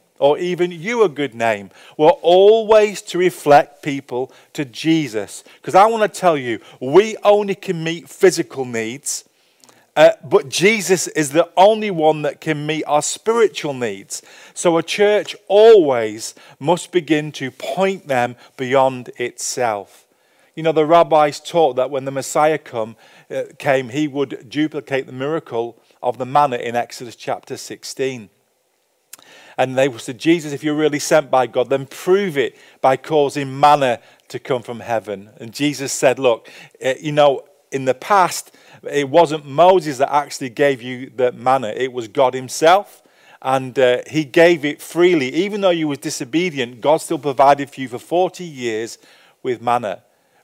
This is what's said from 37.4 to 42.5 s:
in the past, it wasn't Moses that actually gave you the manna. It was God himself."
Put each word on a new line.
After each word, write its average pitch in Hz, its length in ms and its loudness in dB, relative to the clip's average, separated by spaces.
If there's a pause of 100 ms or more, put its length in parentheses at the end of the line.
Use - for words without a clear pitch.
in 135 140 -6
the 127 80 0
past, - 580 0 (380)
it 143 200 -2
wasn't 151 360 2
Moses 156 540 2
that 135 140 0
actually 143 360 -4
gave 117 320 0
you 127 340 -12
the 123 160 0
manna. 123 380 -2
It 127 240 -6
was 120 140 -10
God 127 260 2
himself." 156 680 0 (400)